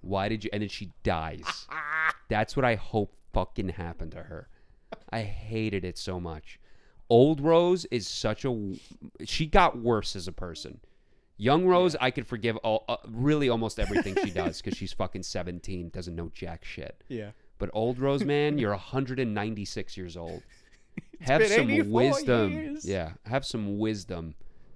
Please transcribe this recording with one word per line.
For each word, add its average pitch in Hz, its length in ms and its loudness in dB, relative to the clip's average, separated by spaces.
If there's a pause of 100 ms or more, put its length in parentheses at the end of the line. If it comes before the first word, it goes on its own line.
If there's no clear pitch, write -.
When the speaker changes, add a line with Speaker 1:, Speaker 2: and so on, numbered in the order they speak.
Speaker 1:
Why 95 260 -2
did 110 160 -4
you?" 110 80 -6
And 104 100 -2
then 101 60 -4
she 95 240 -10 (100)
dies. 82 640 -2 (300)
Speaker 2:
<laughs> 160 320 -2
Speaker 1:
That's 107 280 0
what 135 80 2
I 120 100 4
hope 104 400 -2 (180)
fucking 92 380 -2
happened 82 420 -8
to - 120 -12
her. 78 240 -14 (600)
I 113 120 -4
hated 107 600 -4
it 90 120 -8
so 90 240 -6
much. 82 400 -10 (480)
Old 139 320 8
Rose 175 460 6
is 117 200 -2
such - 380 -2
a 135 40 0
w-, 104 300 -4 (460)
she - 220 -2
got 165 320 6
worse 113 360 2
as 92 140 -8
a 90 40 -6
person. - 480 -10 (580)
Young 139 260 6
Rose, 180 300 6
Speaker 2:
Yeah. 127 100 -2
Speaker 1:
I 131 60 2
could 123 160 -6
forgive 113 320 -2
all, 110 300 0
uh, 117 100 -2 (100)
really 139 400 2
almost 113 320 0
everything 104 420 0
she - 80 -2
does 87 300 -4
Speaker 2:
<laughs> - 20 -12
Speaker 1:
'cause - 140 -6
she's 95 160 -6
fucking 95 300 -4
seventeen, 90 680 -6
doesn't 85 260 -10
know 82 200 -8
jack 85 320 -10
shit. - 420 -12
Speaker 2:
Yeah. 107 220 -8 (280)
Speaker 1:
But 101 140 -4
old 117 260 0
Rose, 135 260 2
man, 147 340 2
you're 107 140 2
a 98 60 -2
hundred 131 420 -4
and 117 140 0
ninety-six 104 640 -4
years 87 200 -10
old. 82 300 -10
Speaker 2:
<laughs> - 60 -20 (680)
It's - 100 -6
Speaker 1:
Have 160 100 6
Speaker 2:
been 220 100 6
Speaker 1:
some 226 200 4
Speaker 2:
eighty-four 101 200 2 (200)
Speaker 1:
wisdom. 120 420 4
Speaker 2:
years. 101 320 -6
Speaker 1:
Yeah, 87 280 -2 (140)
have 131 180 -2
some 101 340 -4
wisdom. 92 560 -4 (420)